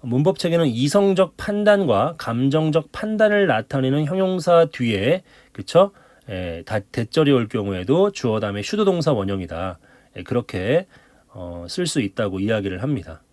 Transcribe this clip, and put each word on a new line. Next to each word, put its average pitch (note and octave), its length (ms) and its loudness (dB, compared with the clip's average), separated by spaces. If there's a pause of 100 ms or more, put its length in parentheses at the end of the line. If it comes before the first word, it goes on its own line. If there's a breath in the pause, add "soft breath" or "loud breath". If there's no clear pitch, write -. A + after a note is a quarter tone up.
문법책에는 D#3+ 640 2
이성적 F3+ 680 2
판단과 G3 800 2
감정적 D3+ 760 0
판단을 G#3 560 2
나타내는 C3+ 580 0
형용사 F3 680 2
뒤에, A#2+ 520 0 (280 soft breath)
그쵸? F#3+ 400 2 (380 soft breath)
예, F2+ 360 -8
다, G#2+ 140 -4
대절이 C#3+ 520 0
올 A#2+ 160 4
경우에도 G#2+ 640 0
주어 A2 280 -2
다음에 G#2 220 -4
슈드 G#3 240 -2
동사 E3+ 280 2
원형이다. F#2+ 680 -6 (380 soft breath)
예, F#2 60 -14
그렇게, A#2+ 640 -2 (420 soft breath)
어, F2 400 -12
쓸 F3+ 180 -4
수 D3 140 -2
있다고 G2 380 -4
이야기를 G2 440 -2
합니다. G2+ 500 -6